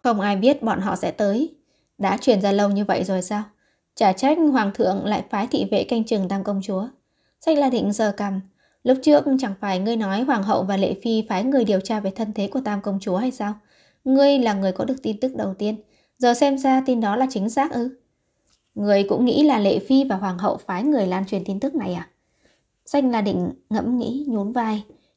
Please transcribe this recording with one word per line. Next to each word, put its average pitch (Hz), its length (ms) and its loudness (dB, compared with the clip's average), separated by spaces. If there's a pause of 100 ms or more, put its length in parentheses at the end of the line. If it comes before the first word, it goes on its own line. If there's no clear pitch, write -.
"Không 226 180 0
ai 202 160 0
biết 233 260 2
bọn 214 180 -2
họ 190 160 -4
sẽ - 140 -4
tới. 214 440 -2 (440)
Đã 196 180 0
truyền 220 240 2
ra 196 120 2
lâu 202 180 2
như 202 140 0
vậy 190 200 0
rồi 185 180 -2
sao? 208 200 -6 (520)
Chả 202 180 2
trách 285 260 0 (140)
hoàng 214 220 2
thượng 190 300 0
lại 208 260 -2
phái 208 160 -4
thị - 240 -2
vệ 202 140 2
canh 226 200 0
chừng 196 240 -2
tam 196 160 -4
công 196 180 -2
chúa." 196 260 -4 (520)
Sách 311 180 2
La 269 120 2
Định 208 220 0
giơ 208 200 0
cằm: 196 280 -4 (420)
"Lúc 262 200 2
trước 294 220 6 (140)
chẳng 214 220 -4
phải 196 180 -2
ngươi 226 180 -2
nói 208 260 -2
hoàng 254 200 0
hậu 202 200 0
và 196 140 -2
lệ 196 260 0
phi 220 260 0
phái 202 160 -2
người 262 200 2
điều 196 160 2
tra 214 200 -4
về 196 100 -4
thân 214 220 -6
thế 202 160 -4
của 262 120 -4
tam 208 220 -4
công 196 180 -4
chúa 185 160 -2
hay 247 140 0
sao? 214 240 -6 (500)
Ngươi 277 340 6
là 226 160 2
người 190 180 0
có 220 120 -6
được 262 180 -4
tin 214 180 -4
tức 262 160 -4
đầu 202 180 -4
tiên, 214 220 -4 (420)
giờ 240 160 4
xem 277 240 2
ra 262 280 2
tin 247 140 0
đó 208 160 0
là 254 140 2
chính 214 200 -4
xác 277 220 0
ư?" 254 240 -4 (800)
"Ngươi 202 340 2
cũng 220 160 2
nghĩ 247 180 4
là 277 160 6
lệ 196 200 2
phi 269 260 4
và 240 120 -2
hoàng 190 220 -4
hậu 208 180 -2
phái 190 280 -6
người 269 220 2
lan 185 200 -2
truyền 190 180 -4
tin 202 160 -6
tức 269 140 -4
này 190 200 -4
à?" 170 140 -10 (760)
Sách 285 200 0
La 233 160 2
Định 185 320 -2 (180)
ngẫm 226 280 0
nghĩ, 247 300 -4
nhún 214 240 -2
vai: 220 320 -2 (320)